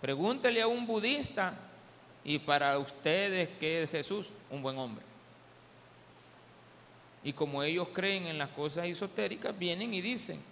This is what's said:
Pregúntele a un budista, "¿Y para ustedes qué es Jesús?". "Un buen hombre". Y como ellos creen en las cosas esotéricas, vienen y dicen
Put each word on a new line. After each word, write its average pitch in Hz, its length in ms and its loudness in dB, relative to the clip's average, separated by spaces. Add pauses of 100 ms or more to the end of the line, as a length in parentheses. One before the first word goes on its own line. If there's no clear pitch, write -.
Pregúntele 226 600 2
a 226 60 6
un 240 200 2
budista, 220 680 0 (720)
"¿Y 147 160 2
para 143 380 4
ustedes 175 680 2 (100)
qué 160 260 2
es 151 60 -4
Jesús?". 180 400 -4 (200)
"Un 139 100 -6
buen 135 160 -2
hombre". 120 280 -6 (2250)
Y 147 80 -2
como 139 300 0
ellos 170 300 2
creen 190 340 0
en 160 120 -4
las 139 120 -2
cosas 151 360 -2
esotéricas, 202 720 -4
vienen 180 360 0
y 180 80 0
dicen 180 500 -4